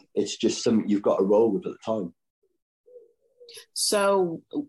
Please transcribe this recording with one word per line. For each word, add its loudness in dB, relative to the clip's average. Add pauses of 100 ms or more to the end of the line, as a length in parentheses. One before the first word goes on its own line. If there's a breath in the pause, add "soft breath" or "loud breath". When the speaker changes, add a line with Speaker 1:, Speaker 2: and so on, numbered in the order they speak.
(160)
Speaker 1:
it's -2
just 0
something 2
you've 0
got 2
to 2
roll 4
with -4
at -8
the -20
time. -6 (1600 loud breath)
Speaker 2:
So 0 (280)